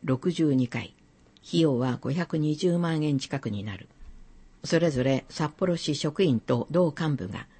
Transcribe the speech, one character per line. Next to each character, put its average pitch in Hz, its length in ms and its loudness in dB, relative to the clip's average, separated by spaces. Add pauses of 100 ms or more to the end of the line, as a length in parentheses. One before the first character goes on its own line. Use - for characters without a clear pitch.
六 135 260 0
十 160 240 2
二 127 140 2
回。 - 260 -10 (520)
費 170 140 2
用 143 180 4
は 123 220 0
五 131 120 -4
百 165 260 -2
二 151 180 0
十 175 220 2
万 165 240 0
円 147 160 2
近 139 200 -4
く 120 120 -6
に 104 140 -6
な 101 120 -8
る。 - 120 -18 (760)
そ 170 140 2
れ 165 120 2
ぞ 127 120 0
れ 131 260 2
札 151 280 -4
幌 180 200 0
市 156 180 -2
職 151 280 -2
員 135 180 4
と 120 300 0
同 165 260 2
幹 160 160 0
部 95 160 -4
が - 180 -10 (140)